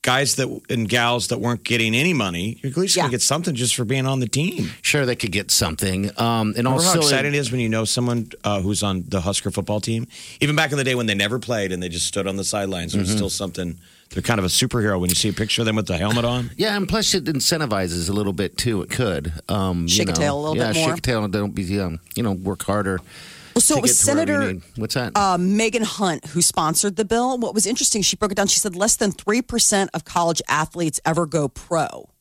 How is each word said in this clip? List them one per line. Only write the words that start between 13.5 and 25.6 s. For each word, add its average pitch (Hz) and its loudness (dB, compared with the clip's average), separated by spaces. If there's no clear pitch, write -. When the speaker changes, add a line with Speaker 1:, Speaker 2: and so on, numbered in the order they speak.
Speaker 1:
They're 92 -4
kind 117 2
of 95 0
a 90 2
superhero 104 2
when 90 0
you 85 0
see 107 0
a - -6
picture 107 -2
of 113 2
them 107 2
with 107 0
the 90 -2
helmet 113 0
on. 120 -2
Speaker 3:
Yeah, 208 0
and 196 -2
plus 220 2
it 190 0
incentivizes 107 0
a 98 0
little 101 0
bit 90 -4
too. 107 0
It - -8
could, 85 -2
um, 95 0
you 82 -2
Speaker 2:
Shake - 2
a 85 -2
Speaker 3:
know. 82 0
Speaker 2:
tail - 2
a - -4
little 151 -2
Speaker 3:
Yeah, - 0
Speaker 2:
bit - 0
more. 160 2
Speaker 3:
shake 165 -4
a - -10
tail 110 0
and 95 -2
don't 101 0
be, 98 -2
um, 85 -4
you 110 -2
know, 110 0
work 92 -4
harder 98 0
Speaker 2:
Well, 247 4
so 311 2
Speaker 3:
to 277 2
Speaker 2:
it 214 0
was 240 4
Speaker 3:
get - -
to 277 2
wherever 302 2
you 285 2
Speaker 2:
Senator, 208 0
Speaker 3:
need. 87 -10
What's 214 -4
that? 123 -2
Speaker 2:
uh, 190 4
Megan 214 2